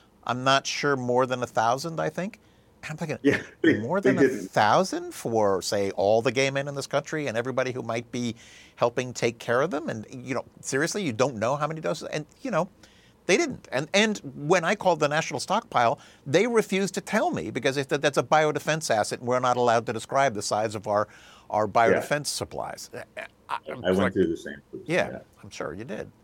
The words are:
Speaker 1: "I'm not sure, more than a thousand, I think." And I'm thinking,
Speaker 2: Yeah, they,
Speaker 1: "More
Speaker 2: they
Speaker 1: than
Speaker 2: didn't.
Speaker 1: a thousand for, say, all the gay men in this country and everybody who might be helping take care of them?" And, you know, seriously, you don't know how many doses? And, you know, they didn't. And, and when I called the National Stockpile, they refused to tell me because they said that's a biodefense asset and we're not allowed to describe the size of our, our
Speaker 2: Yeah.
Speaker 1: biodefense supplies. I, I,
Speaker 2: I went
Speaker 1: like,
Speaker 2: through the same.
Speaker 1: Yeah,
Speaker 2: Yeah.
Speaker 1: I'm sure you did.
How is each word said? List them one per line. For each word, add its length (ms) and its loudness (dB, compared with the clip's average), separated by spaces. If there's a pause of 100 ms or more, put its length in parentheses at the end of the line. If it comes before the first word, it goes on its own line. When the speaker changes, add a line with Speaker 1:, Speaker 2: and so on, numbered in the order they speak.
(240)
Speaker 1:
"I'm 200 -4
not 220 4
sure, 300 0
more 320 2
than 160 -2
a 40 -2
thousand, 520 0
I 100 -2
think." 300 -8 (420)
And 100 -12
I'm 60 -10
thinking, 260 -6
Speaker 2:
Yeah, 180 4 (200)
they, 160 4
Speaker 1:
"More 220 -2
Speaker 2:
they 140 4
Speaker 1:
than 100 4
Speaker 2:
didn't. 220 2
Speaker 1:
a 20 -12
thousand 680 2
for, 480 2
say, 300 -2
all 300 4
the 100 2
gay 180 2
men 200 -4
in 60 -10
this 120 -8
country 400 -4
and 80 -4
everybody 380 -2
who 80 -6
might 280 -6
be 260 -4 (420)
helping 340 0
take 260 -2
care 240 0
of 80 0
them?" 200 -6
And, 200 -8
you 240 -10
know, 120 -4 (160)
seriously, 420 -2
you 80 -2
don't 240 0
know 220 -2
how 100 -2
many 140 -8
doses? 260 -6
And, 180 -6 (160)
you 100 -8
know, 180 -2 (560)
they 100 4
didn't. 380 -2
And, 200 -2
and 280 2 (120)
when 300 2
I 120 0
called 260 0
the 80 4
National 320 -2
Stockpile, 580 0 (260)
they 220 4
refused 460 0
to 80 -4
tell 300 -2
me 200 -4
because 240 0
they 80 0
said 180 -2
that's 160 2
a 60 2
biodefense 680 2
asset 300 2
and 80 -8
we're 140 2
not 160 2
allowed 300 4
to 40 -2
describe 420 0
the 80 -4
size 320 -2
of 140 -8
our, 220 2 (400)
our 160 0
Speaker 2:
Yeah. 160 2
Speaker 1:
biodefense 460 2
supplies. 680 -8
I, 100 -12 (460)
I, 80 -4 (100)
Speaker 2:
I 240 -4
went 60 4
Speaker 1:
like, 160 2
Speaker 2:
through 140 2
the 100 -2
same. 240 -14 (240)
Speaker 1:
Yeah, 260 -2
Speaker 2:
Yeah. 80 -12 (240)
Speaker 1:
I'm 60 -18
sure 240 -8
you 100 -12
did. 260 -10 (140)